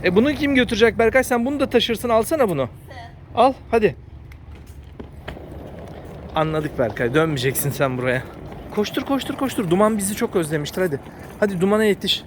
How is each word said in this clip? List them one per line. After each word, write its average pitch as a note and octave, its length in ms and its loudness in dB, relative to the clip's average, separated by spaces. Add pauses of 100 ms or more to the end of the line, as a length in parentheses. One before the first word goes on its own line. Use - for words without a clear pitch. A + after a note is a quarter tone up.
E, F3+ 120 4
bunu C4 180 6
kim C#4+ 220 2
götürecek A3+ 440 4
Berkay? A3+ 240 4
Sen B3 220 0
bunu C#4+ 140 -2
da C4+ 100 0
taşırsın. A#3 400 0
Alsana A#3 400 2
bunu. C3+ 200 0 (640)
Al B3+ 180 6 (180)
hadi. G#3+ 240 4 (2500)
Anladık D#3 440 -2
Berkay. A#2+ 340 0
Dönmeyeceksin C#3+ 560 2
sen C3 280 0
buraya. B2+ 260 -2 (520)
Koştur, G#3 280 -2
koştur, C4+ 320 -2
koştur. A#3+ 340 -2
Duman G#3 280 4
bizi G3+ 180 -2
çok - 200 -2
özlemiştir. D#3 460 -2
Hadi. D#3 180 0 (400)
Hadi F#3+ 220 0
Duman'a G3+ 220 4
yetiş. G3+ 440 0